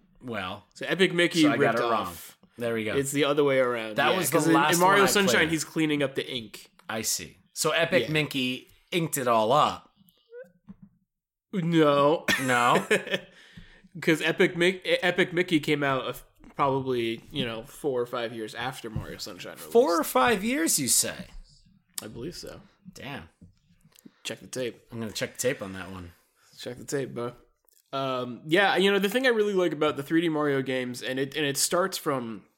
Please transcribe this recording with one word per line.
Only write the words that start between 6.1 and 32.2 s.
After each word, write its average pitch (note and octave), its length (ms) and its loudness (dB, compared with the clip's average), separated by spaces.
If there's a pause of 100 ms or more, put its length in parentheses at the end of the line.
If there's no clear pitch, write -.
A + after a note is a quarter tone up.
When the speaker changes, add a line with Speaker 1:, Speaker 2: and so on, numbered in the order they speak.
Speaker 2:
the - 160 -4
ink. A2+ 400 -12 (180)
Speaker 1:
I A2+ 140 -6
see. - 360 -6 (160)
So - 160 -2
Epic E3 340 2
Speaker 2:
Yeah. D3+ 80 -6
Speaker 1:
Mickey C3+ 560 -2 (240)
inked E3+ 260 -2
it B2+ 100 -2
all A#2+ 240 4
up. A#2+ 340 2 (1700)
Speaker 2:
No. D#3 720 4 (200)
Speaker 1:
No? B2+ 460 4
Speaker 2:
<laughs> - 1120 -6
'Cause D#3+ 220 2
Epic E3 320 2
Mick-, F3+ 320 0
E-, E3+ 160 2
Epic F3+ 300 2
Mickey E3+ 260 2
came D3 240 0
out C3+ 240 -2
a A#2+ 40 -4
f-, - 140 -14 (300)
probably, C3 680 -2 (100)
you C#3 120 -4
know, A2+ 200 -8
four C3 360 -4
or A#2+ 60 -2
five A#2+ 260 -6
years A2 220 -10
after B2 340 -8
Mario F#2+ 300 -10
Sunshine F2+ 380 -14
released. - 160 -14
Speaker 1:
Four D4+ 280 4
or C#4+ 40 -2
five B3 400 0
years, C4+ 340 0
you C3+ 100 -2
say? - 380 0 (760)
Speaker 2:
I - 40 -14
believe A#2+ 300 -12
so. - 240 -16 (340)
Speaker 1:
Damn. A2+ 340 -14 (1000)
Speaker 2:
Check A2+ 120 -12
the - 40 -20
tape. B2 340 -8 (120)
Speaker 1:
I'm A#2 80 -10
gonna A2 120 -6
check A#2+ 240 -6
the - 60 -14
tape C#3 180 -2
on F#2+ 120 -10
that F#2 180 -12
one. F2+ 220 -14 (460)
Speaker 2:
Check B2 200 -12
the A#2 60 -18
tape, C3+ 300 -6
bro. A#2+ 180 -6 (600)
Um, B2+ 540 -6
yeah, E3 300 4
you F#3+ 160 4
know, G3+ 80 2
the G3 80 0
thing B3 180 0
I B3+ 40 6
really G#3 240 2
like F3+ 180 2
about D3+ 240 0
the C#3 80 -8
three E3 160 4
D E3+ 80 0
Mario D3 340 2
games, B2+ 400 -4
and B2+ 160 -4
it, C3+ 180 -4
and D3+ 80 0
it C#3 120 0
starts F#3 420 0
from A#2+ 440 -6 (160)